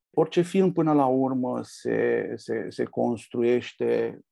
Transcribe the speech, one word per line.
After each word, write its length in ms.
Orice 240
film, 320
până 200
la 140
urmă, 560
se, 720
se, 320
se 160
construiește 1400